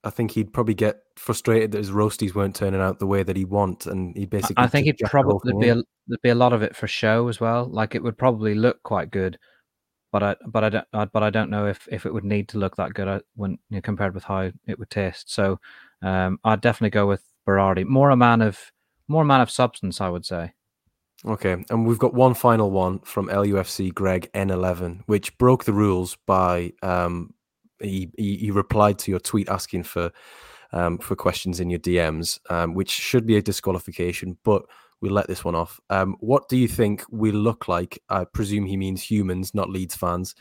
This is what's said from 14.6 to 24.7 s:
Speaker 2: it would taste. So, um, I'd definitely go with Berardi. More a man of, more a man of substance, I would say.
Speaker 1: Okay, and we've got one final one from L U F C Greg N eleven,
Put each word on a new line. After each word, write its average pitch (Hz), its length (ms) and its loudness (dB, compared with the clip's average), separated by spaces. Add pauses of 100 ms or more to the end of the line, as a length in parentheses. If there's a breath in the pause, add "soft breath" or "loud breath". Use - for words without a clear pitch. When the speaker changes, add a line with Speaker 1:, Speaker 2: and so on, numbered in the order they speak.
Speaker 2:
it 107 140 -8
would 101 100 -16
taste. 95 400 -4
So, 98 300 0 (420 loud breath)
um, 92 420 0
I'd 110 180 2
definitely 113 300 2
go 104 160 4
with 98 160 0 (220)
Berardi. 98 400 4
More 135 260 6
a 131 40 6
man 120 260 6
of, 107 300 -2 (380)
more 156 140 2
a - 20 4
man 135 160 6
of 117 100 2
substance, 113 480 -2
I 95 100 -2
would 87 160 -6
say. 85 280 -6 (720)
Speaker 1:
Okay, 95 440 -2
and 113 160 2
we've 113 140 2
got 120 160 2
one 127 180 8
final 110 380 4
one 95 280 0
from - 300 -6
L 101 160 2
U 101 140 2
F 92 80 -2
C 95 240 -4
Greg 92 420 -2
N 98 160 -2
eleven, 90 560 -4